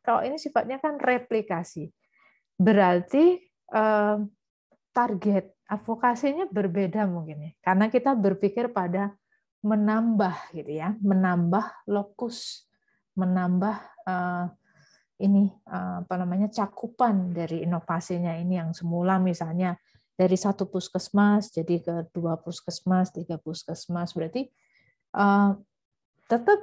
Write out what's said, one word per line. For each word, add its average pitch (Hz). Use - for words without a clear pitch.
kalau 226
ini 294
sifatnya 262
kan 294
replikasi. 214
Berarti, 202
eh, 214
target 202
advokasinya 240
berbeda 196
mungkin 160
ya. 165
Karena 190
kita 262
berpikir 202
pada 190
menambah 214
gitu 147
ya, 160
menambah 185
lokus, 208
menambah, 180
eh, 180
ini, 196
eh, 180
apa 185
namanya, 185
cakupan 202
dari 165
inovasinya 175
ini 175
yang 165
semula 175
misalnya 175
dari 185
satu 196
puskesmas 202
jadi 165
ke 170
dua 165
puskesmas, 180
tiga 160
puskesmas. 170
Berarti, 175
eh, 202
tetap 240